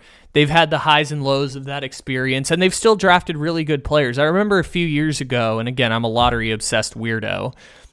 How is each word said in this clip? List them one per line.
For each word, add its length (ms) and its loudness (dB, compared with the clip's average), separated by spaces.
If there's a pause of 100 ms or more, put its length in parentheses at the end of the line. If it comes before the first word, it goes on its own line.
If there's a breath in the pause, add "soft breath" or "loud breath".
(320 soft breath)
They've 160 4
had 220 4
the 80 0
highs 340 2
and 100 -4
lows 320 -2
of 120 -12
that 180 -8
experience, 640 -4
and 120 2
they've 120 4
still 220 4
drafted 400 2
really 260 -2
good 220 -2
players. 340 0
I 60 2
remember 340 2
a 60 0
few 220 -2
years 340 -2
ago, 380 -2
and 100 -4
again, 240 0
I'm 120 0
a 40 -2
lottery-obsessed 880 0
weirdo. 560 -4 (400 soft breath)